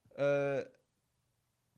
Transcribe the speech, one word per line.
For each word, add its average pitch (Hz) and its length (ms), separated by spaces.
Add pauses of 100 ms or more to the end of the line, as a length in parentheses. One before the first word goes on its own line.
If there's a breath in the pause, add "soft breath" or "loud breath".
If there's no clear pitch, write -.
(160)
آه... 143 520 (1080)